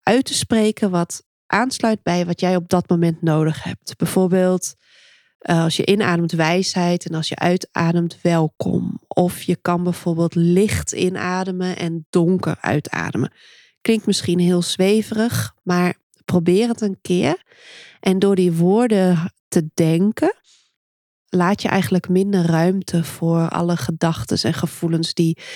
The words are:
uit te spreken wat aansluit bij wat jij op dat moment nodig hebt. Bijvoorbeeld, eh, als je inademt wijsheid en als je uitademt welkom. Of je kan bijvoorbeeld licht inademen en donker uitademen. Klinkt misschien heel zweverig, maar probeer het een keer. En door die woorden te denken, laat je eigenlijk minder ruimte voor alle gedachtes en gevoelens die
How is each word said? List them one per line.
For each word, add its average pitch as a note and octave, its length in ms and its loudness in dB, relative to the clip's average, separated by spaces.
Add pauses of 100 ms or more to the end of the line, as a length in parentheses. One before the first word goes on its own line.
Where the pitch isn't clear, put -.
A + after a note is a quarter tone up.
uit B3 220 2
te - 80 -10
spreken G#3+ 560 0
wat F3 360 -4 (200)
aansluit A3+ 580 -2
bij F3 220 0
wat F3 140 -4
jij F#3 160 2
op F3 140 -2
dat F3+ 200 0
moment E3+ 320 2
nodig D#3 420 0
hebt. - 340 -12
Bijvoorbeeld, F#3 800 0 (600)
eh, E3 260 0
als E3 120 0
je - 100 -2
inademt E3+ 460 2
wijsheid F3 760 0
en E3+ 100 -8
als D#3+ 120 -4
je - 80 -8
uitademt E3+ 880 0
welkom. F3 840 -2
Of - 340 0
je F3+ 140 0
kan F3 280 -2
bijvoorbeeld E3+ 520 -2
licht F3 560 2
inademen F3+ 840 -4
en E3 320 -4
donker F3 520 2
uitademen. - 720 -4 (480)
Klinkt A3+ 240 0
misschien F3+ 340 0
heel F3 220 2
zweverig, G#3+ 1000 -2
maar F3+ 320 0 (300)
probeer F3+ 420 2
het A#3 140 -4
een G3+ 200 -4
keer. A3+ 400 -2 (580)
En F#3+ 200 0
door G3 160 2
die F3+ 180 2
woorden F#3 800 2 (140)
te D#3+ 260 0
denken, F#3+ 600 2 (960)
laat F3+ 320 2
je - 60 -2
eigenlijk F#3 420 0
minder F#3 360 2
ruimte E3+ 580 0
voor E3 460 0
alle F3 280 -2
gedachtes - 680 -4
en D3 100 0
gevoelens E3 600 -4
die E3 240 0 (180)